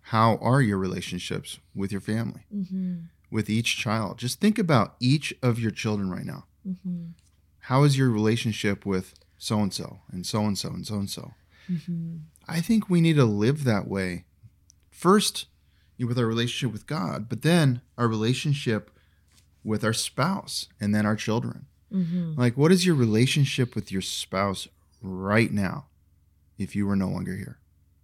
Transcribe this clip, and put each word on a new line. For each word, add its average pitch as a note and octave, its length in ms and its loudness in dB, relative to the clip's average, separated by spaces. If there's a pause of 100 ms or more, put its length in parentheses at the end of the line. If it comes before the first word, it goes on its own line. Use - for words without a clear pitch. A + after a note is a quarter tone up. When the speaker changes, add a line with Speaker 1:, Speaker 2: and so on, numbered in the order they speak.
Speaker 1:
how A2+ 360 4
are C3 240 2
your G#2 160 2
relationships F2+ 800 -6 (140)
with G2 180 -6
your G2 100 -6
family, - 520 -6
Speaker 2:
Mm-hmm. F#3 420 -6 (340)
Speaker 1:
with G#2+ 200 -2
each A2+ 280 0
child? A2 400 -2
Just - 240 -6
think G#3+ 180 4
about D#3+ 400 2
each C#3 420 0
of A#2 180 0
your A2+ 120 -2
children G#2 380 -4
right F#2 160 -8
now. F#2 200 -10 (220)
Speaker 2:
Mm-hmm. F3+ 440 -8 (540)
Speaker 1:
How C3 180 4
is C#3+ 140 4
your C3+ 120 4
relationship G#2+ 760 0
with F#2+ 280 -2 (240)
so-and-so - 640 -4 (120)
and F2+ 140 -8
so-and-so G#2 440 -2
and F2+ 160 -8
so-and-so? G2+ 480 -8 (380)
Speaker 2:
Mm-hmm. E3 460 -6 (300)
Speaker 1:
I E3 120 -4
think G#3+ 300 2
we F3 100 4
need E3 160 6
to C#3+ 100 8
live A2+ 380 2
that A2 240 2
way. F#2 380 -4 (640)
First, - 560 2 (520)
you B2 80 -2
know, A2+ 40 -4
with A#2+ 100 0
our B2 60 4
relationship A#2 480 -2
with - 140 -12
God, D3 420 -4
but A#2 140 -8
then D3 380 4 (160)
our A#2+ 100 0
relationship A2+ 840 0 (720)
with G#2+ 220 -2
our A2 80 2
spouse - 760 -4 (120)
and G#2 140 2
then G#2+ 120 4
our G#2+ 100 2
children. A#2 520 -4 (260)
Speaker 2:
Mm-hmm. F3 420 -2
Speaker 1:
Like, B2 220 2
what D3+ 140 6
is F#3 140 4
your F3+ 100 4
relationship B2+ 800 2
with - 160 -6
your F#2+ 100 -2
spouse G2 680 -4 (340)
right F#2+ 500 2
now? G2+ 340 -2 (760)
If F#2+ 140 -6
you G#2 100 0
were G2+ 100 0
no F#2+ 120 2
longer F#2 280 -6
here. - 240 -12 (440)